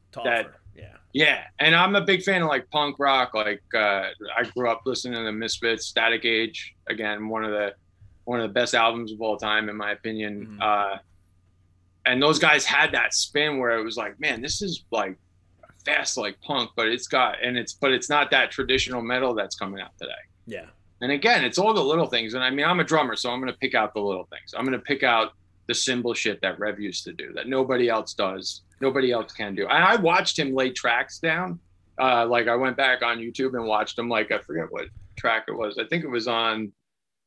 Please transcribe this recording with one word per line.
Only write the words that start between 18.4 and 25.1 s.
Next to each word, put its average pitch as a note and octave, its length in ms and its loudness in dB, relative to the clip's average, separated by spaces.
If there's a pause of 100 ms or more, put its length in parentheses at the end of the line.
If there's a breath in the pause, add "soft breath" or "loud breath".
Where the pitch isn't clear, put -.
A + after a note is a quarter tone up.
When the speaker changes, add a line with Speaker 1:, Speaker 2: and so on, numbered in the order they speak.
Speaker 2:
traditional B2+ 500 0
metal B2 320 0
that's G2+ 220 -4
coming G2 260 -8
out - 180 -14
today." - 120 -10 (340)
Speaker 1:
Yeah. G2 200 -14 (360)
Speaker 2:
And B2+ 100 0
again, D#3 320 2
it's A#2+ 140 -2
all G#3 160 4
the F#3+ 100 2
little D3+ 240 2
things. A2+ 260 -2
And B2+ 100 -2
I B2+ 60 2
mean, C#3+ 160 0
I'm F3 140 2
a D#3+ 40 2
drummer, C#3+ 340 0
so B2 120 -4
I'm B2 120 -4
gonna B2+ 180 -4
pick B2+ 160 0
out A2 180 2
the G#2+ 80 -6
little F#2+ 300 -2
things. - 260 -18
I'm A#2 80 -4
gonna B2+ 140 -2
pick - 240 -4
out A#2 300 2 (340)